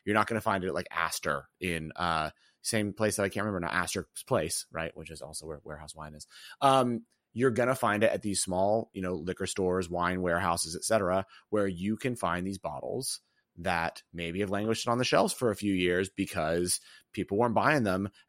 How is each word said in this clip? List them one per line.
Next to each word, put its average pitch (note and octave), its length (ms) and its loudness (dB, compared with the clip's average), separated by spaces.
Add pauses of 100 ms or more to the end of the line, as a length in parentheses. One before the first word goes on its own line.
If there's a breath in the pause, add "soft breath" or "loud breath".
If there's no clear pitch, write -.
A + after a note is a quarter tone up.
You're G#2 120 0
not G#2+ 100 6
gonna A2 160 -2
find G2 220 0
it F#2 60 0
at, D#2+ 40 -2
like, F2 160 -4
Astor D#2+ 580 -2 (120)
in, E2 360 -4
uh, D#2+ 360 0 (320)
same G#2 300 0
place G#2+ 220 0
that G2+ 80 2
I G2 60 2
can't G2 140 -4
remember F#2+ 220 -2
now, - 80 -2
Astor's F2 320 -2 (220)
Place, F2 440 0
right? E2 240 -6
Which D#2+ 140 -14
is D#2 140 -14
also D#2 240 -12
where D2+ 160 -10
Warehouse D2+ 320 -12
Wine D#2 180 -14
is. D2+ 140 -18 (340 loud breath)
Um, B2+ 440 4 (280)
you're B2+ 160 2
gonna B2 240 2
find G#2 300 2
it A2 80 6
at G2 100 -2
these G2 180 -2
small, G2 540 2
you G2+ 80 -6
know, F#2 140 -2
liquor F2+ 320 -4
stores, F#2 420 0
wine F2 320 0
warehouses, E2+ 540 0
et - 80 -8
cetera, F#2+ 420 2 (240 soft breath)
where G#2+ 160 2
you G2 320 -2
can B2 180 -2
find F2 300 -2
these G2 140 -4
bottles D2 600 -6 (380)
that E2+ 460 -2 (100)
maybe E2+ 280 -4
have G2 100 -2
languished G#2+ 360 0
on A#2+ 120 2
the B2+ 40 0
shelves F#3 300 4
for B2+ 160 0
a G#2 60 0
few G2+ 180 0
years F2+ 360 2
because F2+ 720 0 (320 soft breath)
people G2 220 -2
weren't A#2 200 2
buying C3 260 4
them G2 280 2 (200)